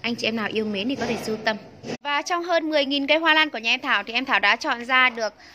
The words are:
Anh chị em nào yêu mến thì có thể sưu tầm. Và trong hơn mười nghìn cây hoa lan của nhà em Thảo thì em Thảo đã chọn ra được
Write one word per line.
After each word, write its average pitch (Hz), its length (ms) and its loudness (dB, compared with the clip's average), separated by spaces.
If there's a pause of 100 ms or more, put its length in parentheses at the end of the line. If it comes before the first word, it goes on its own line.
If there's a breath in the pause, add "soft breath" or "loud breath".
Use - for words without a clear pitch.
Anh 233 140 -4
chị 233 100 -4
em 220 100 0
nào 208 160 -4
yêu 214 120 -2
mến 208 240 -4
thì 277 60 0
có 240 120 -4
thể 233 160 -2
sưu 220 140 -4
tầm. 220 200 -2 (460)
Và 285 200 -2
trong 349 220 -2
hơn 330 260 0
mười 294 140 4
nghìn 277 220 -2
cây 294 120 4
hoa 320 160 4
lan 311 160 4
của 240 80 -8
nhà 226 120 -4
em 254 100 0
Thảo 233 220 0
thì 226 100 -10
em 247 120 -2
Thảo 233 160 4
đã 208 160 4
chọn 240 280 -4
ra 254 260 4
được 226 240 -6 (200 loud breath)